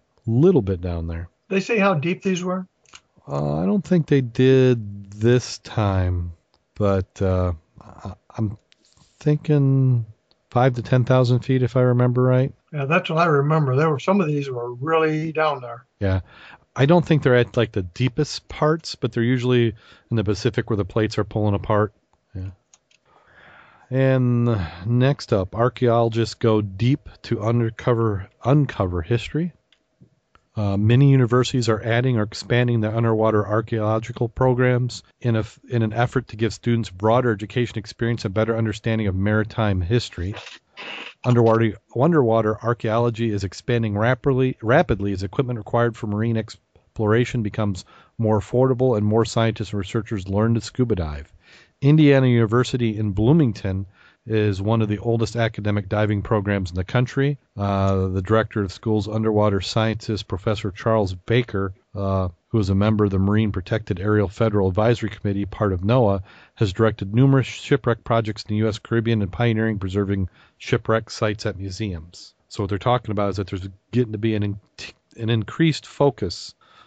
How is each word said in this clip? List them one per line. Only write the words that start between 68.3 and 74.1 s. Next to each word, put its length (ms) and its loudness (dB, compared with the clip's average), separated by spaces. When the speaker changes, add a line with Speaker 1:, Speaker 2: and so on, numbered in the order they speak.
Speaker 1:
in 100 -4
the 60 0
U 80 2
S 100 -4
Caribbean 420 -2
and 100 -4
pioneering 480 0
preserving 520 -2
shipwreck 540 -2
sites 340 -4
at 140 -6
museums. 720 -10
So 140 -8
what 80 -4
they're 80 -4
talking 320 -2
about 200 -2
is 60 -6
that 120 -6
there's 200 -8
getting 200 0